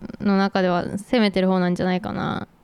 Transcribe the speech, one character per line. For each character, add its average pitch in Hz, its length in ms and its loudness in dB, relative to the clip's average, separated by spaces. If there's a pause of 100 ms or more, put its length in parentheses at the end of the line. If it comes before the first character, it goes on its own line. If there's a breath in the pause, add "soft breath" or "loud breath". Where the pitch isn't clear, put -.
(200)
の 202 160 2
中 196 260 2
で 185 60 2
は 175 140 0 (160)
攻 233 220 0
め 208 100 4
て 185 100 0
る 185 60 4
方 185 140 2
な 180 80 2
ん 175 80 0
じ 180 80 -4
ゃ - 20 0
な 185 80 0
い 180 60 -2
か - 120 -6
な。 - 360 -6 (160)